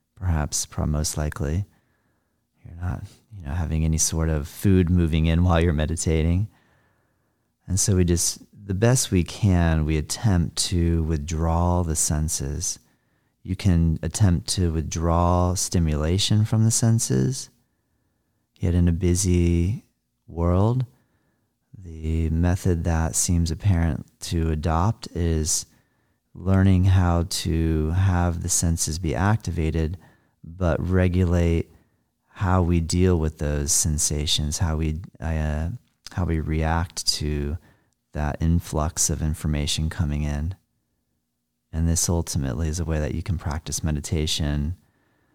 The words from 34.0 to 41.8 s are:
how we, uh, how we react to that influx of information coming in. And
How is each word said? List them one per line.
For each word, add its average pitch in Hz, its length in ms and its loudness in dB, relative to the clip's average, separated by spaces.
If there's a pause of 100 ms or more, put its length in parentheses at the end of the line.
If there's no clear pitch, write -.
how 78 180 0
we, 78 240 -2 (200)
uh, 78 480 -2 (440)
how 90 120 -4
we 80 140 0
react 80 680 -2
to 73 520 -2 (540)
that 73 280 -4
influx 80 720 0
of 71 100 -4
information 76 680 -2
coming 73 320 -2
in. 73 320 -4 (1160)
And 82 160 0